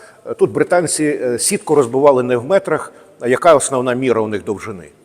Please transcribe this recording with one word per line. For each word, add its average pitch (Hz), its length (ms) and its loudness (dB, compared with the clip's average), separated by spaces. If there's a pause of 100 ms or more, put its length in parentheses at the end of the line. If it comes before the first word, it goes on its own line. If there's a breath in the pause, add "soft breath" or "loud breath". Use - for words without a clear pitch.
(260 loud breath)
е, 117 80 -8
тут 180 160 0
британці, 151 540 -2 (180)
е, 123 160 -2
сітку - 360 -2
розбивали 135 480 4
не 123 140 0
в 120 80 -4
метрах, 170 480 -2 (280 loud breath)
а 120 80 -4
яка 151 260 4
основна 127 400 0
міра 123 260 0
у 110 80 0
них 98 160 -6
довжини? 95 440 -8 (160)